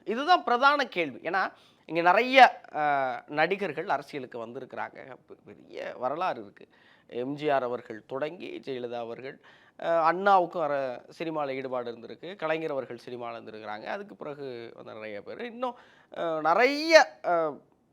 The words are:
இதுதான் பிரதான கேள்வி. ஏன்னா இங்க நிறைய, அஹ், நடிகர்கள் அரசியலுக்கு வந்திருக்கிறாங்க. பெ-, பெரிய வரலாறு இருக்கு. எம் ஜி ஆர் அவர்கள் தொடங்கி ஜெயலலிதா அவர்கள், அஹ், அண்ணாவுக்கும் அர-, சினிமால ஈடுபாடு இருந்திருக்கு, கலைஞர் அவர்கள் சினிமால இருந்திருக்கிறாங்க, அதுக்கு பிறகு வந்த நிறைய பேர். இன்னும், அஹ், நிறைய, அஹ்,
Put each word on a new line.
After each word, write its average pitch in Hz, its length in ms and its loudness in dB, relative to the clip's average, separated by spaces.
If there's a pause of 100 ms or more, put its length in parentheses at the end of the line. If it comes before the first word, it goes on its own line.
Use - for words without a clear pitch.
இதுதான் 294 400 2
பிரதான 277 400 4
கேள்வி. 147 340 -4
ஏன்னா 175 260 -2 (420)
இங்க 165 140 -2
நிறைய, 226 380 4 (340)
அஹ், 139 540 0
நடிகர்கள் 170 640 -2
அரசியலுக்கு 135 580 -6
வந்திருக்கிறாங்க. 117 520 -12 (280)
பெ-, - 180 -20
பெரிய - 540 -12
வரலாறு 143 440 -4
இருக்கு. 101 240 -20 (400)
எம் 127 280 -6
ஜி 147 140 -4
ஆர் 139 140 4
அவர்கள் 117 440 -6
தொடங்கி 151 580 -8
ஜெயலலிதா 123 340 -8
அவர்கள், 117 380 -12 (420)
அஹ், 165 240 0
அண்ணாவுக்கும் 175 640 4
அர-, 139 360 -2 (180)
சினிமால 156 360 -4
ஈடுபாடு 127 380 -6
இருந்திருக்கு, 117 440 -14
கலைஞர் 160 340 -2
அவர்கள் 123 340 -6
சினிமால 120 320 -10
இருந்திருக்கிறாங்க, 110 480 -12
அதுக்கு 208 320 -8
பிறகு 139 580 -12
வந்த 117 180 -16
நிறைய 107 300 -12
பேர். - 220 -12
இன்னும், 240 320 -8 (380)
அஹ், 160 260 -4
நிறைய, 262 520 4 (300)
அஹ், 160 340 0 (360)